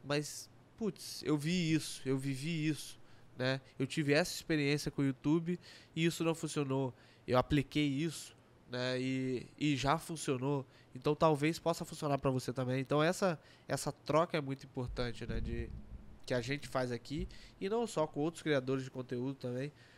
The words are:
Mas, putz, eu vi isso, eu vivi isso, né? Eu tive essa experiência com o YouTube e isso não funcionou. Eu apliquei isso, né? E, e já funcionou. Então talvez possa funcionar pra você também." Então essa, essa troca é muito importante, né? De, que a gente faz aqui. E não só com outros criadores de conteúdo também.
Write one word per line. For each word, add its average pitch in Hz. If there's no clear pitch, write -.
Mas, 147
putz, -
eu 151
vi 160
isso, -
eu 135
vivi 143
isso, -
né? 131
Eu 139
tive 143
essa 160
experiência 147
com 143
o -
YouTube 165
e 160
isso 165
não 165
funcionou. 135
Eu 123
apliquei 147
isso, 143
né? 127
E, 131
e 147
já 139
funcionou. 143
Então 147
talvez 156
possa 165
funcionar 147
pra 135
você 127
também." 131
Então 143
essa, 180
essa 135
troca 160
é 151
muito 135
importante, 120
né? 113
De, 117
que -
a 123
gente 139
faz 127
aqui. 123
E 196
não 226
só 156
com 147
outros 165
criadores 131
de 135
conteúdo 127
também. 127